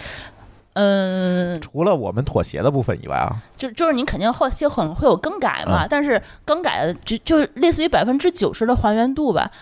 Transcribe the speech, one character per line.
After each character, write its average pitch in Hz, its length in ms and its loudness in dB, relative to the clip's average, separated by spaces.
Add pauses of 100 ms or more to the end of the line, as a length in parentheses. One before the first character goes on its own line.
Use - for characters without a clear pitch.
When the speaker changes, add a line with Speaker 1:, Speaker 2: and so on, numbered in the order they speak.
(720)
Speaker 1:
嗯。 185 880 0
Speaker 2:
除 147 220 -4
了 196 120 4
我 104 160 -4
们 113 140 -2
妥 - 160 0
协 85 200 -6
的 120 80 2
部 139 120 2
分 101 200 -2
以 - 60 -14
外 67 80 -4
啊。 62 160 0 (260)
Speaker 1:
就， 262 140 -6
就 330 140 -2
是 320 80 4
你 247 100 0
肯 - 160 -4
定 220 120 0
后 254 180 0
期 277 180 -2
很， - 280 -2
会 294 120 0
有 220 80 6
更 330 240 -4
改 233 260 -2
嘛， 175 200 2
Speaker 2:
嗯。 - 40 -4
Speaker 1:
但 294 140 2
是 247 180 0 (220)
更 320 180 0
改 156 320 -2 (120)
就， 226 140 -4
就 320 200 2 (160)
类 339 160 4
似 302 120 0
于 339 40 2
百 160 160 2
分 254 140 2
之 339 140 2
九 208 220 -2
十 - 120 -2
的 247 100 2
还 214 200 2
原 240 200 2
度 285 160 0
吧， - 180 0 (120)